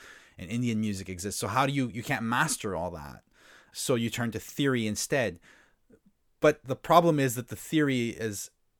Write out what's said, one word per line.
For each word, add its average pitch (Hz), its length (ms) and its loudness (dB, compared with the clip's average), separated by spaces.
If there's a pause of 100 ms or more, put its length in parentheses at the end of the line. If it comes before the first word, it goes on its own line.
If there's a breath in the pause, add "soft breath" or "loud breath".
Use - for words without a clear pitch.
(380 loud breath)
and 87 120 -12
Indian 117 300 0
music 95 300 -4
exists. 92 300 -8
So 117 80 -4
how 123 180 2
do 139 80 0
you, 131 200 0
you 117 100 -8
can't 120 200 -2
master 120 520 -2
all 85 160 -4
that. 71 300 -14 (500 soft breath)
So - 240 0
you 117 140 0
turn 117 220 -2
to 104 80 -6
theory 127 480 0
instead. 107 520 -2 (1000 soft breath)
But - 260 4
the 127 100 -2
problem 165 440 6
is 135 160 2
that 120 140 -6
the 110 60 -8
theory 135 540 2
is 104 420 -6 (280)